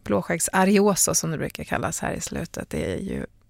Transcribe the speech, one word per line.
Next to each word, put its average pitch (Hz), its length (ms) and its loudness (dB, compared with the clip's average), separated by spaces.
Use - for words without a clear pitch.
blåskäggs 180 480 0
arioso 196 600 4
som 165 160 0
det 156 80 -4
brukar - 260 -6
kallas - 360 -4
här - 120 -2
i - 80 -6
slutet, - 500 -8
det - 240 -4
är - 40 -4
ju - 280 -6